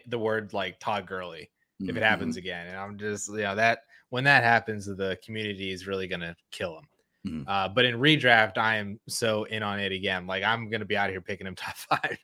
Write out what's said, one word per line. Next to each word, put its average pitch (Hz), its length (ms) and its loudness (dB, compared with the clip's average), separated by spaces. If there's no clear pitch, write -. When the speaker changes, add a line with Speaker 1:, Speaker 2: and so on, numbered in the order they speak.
Speaker 1:
the 120 120 -4
word, 110 340 -2
like, 95 260 -4
Todd 101 280 -4
Gurley 87 420 -10
if 92 80 -4
it 104 60 -4
Speaker 2:
Mm-hmm. 110 80 0
Speaker 1:
happens 92 340 2
again. 87 300 -8
And 92 100 -10
I'm 101 200 -10
just, 104 320 -6
you 107 120 -8
know, 98 140 0
that, 113 240 4
when 127 160 -2
that 139 180 8
happens, 110 420 4
the 95 400 -2
community 104 460 -6
is 92 160 -10
really 95 200 -4
gonna 85 280 -6
kill 85 260 -6
him. 78 60 -20
Speaker 2:
Mm-hmm. 80 200 -6
Speaker 1:
Uh, 95 220 0
but 123 160 4
in 120 140 2
redraft, 123 580 6
I 110 180 2
am 104 320 -6
so 107 380 0
in 107 180 -4
on 101 160 -2
it 98 140 -2
again. 92 340 -2
Like, 95 160 -2
I'm 113 260 0
gonna 107 160 -4
be 101 120 -2
out 101 120 2
here 95 120 -6
picking 98 260 -10
him 127 80 -8
<laughs> - 80 -12
top - 140 -10
five. - 460 -4